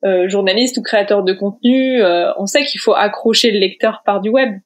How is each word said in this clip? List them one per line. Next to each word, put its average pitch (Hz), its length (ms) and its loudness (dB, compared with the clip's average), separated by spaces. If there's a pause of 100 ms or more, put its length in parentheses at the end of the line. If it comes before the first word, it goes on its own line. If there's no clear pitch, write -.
euh, 185 260 2
journaliste 202 480 0
ou 233 40 -6
créateur 202 420 0
de 185 100 0
contenu, 247 680 0
euh, 175 360 2
on 202 100 -6
sait 285 160 0
qu'il - 180 -8
faut 220 120 2
accrocher 214 580 0
le 202 80 0
lecteur 196 460 -2
par 202 160 0
du 208 80 -2
web. 240 260 2 (100)